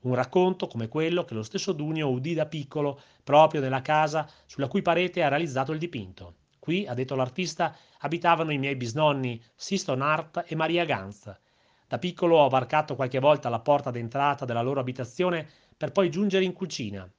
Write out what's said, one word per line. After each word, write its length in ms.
Un 120
racconto 540
come 200
quello 360
che 100
lo 80
stesso 300
Dunio 380
udì 240
da 120
piccolo, 560
proprio 380
nella 200
casa 480
sulla 220
cui 160
parete 400
ha 60
realizzato 420
il 80
dipinto. 560
"Qui", 260
ha 80
detto 220
l'artista, 600
"abitavano 520
i 80
miei 160
bisnonni, 640
Sisto 400
Nart 500
e 100
Maria 300
Ganz. 480
Da 100
piccolo 400
ho 120
varcato 460
qualche 240
volta 300
la 120
porta 300
d'entrata 540
della 160
loro 180
abitazione 680
per 160
poi 200
giungere 320
in 100
cucina. 640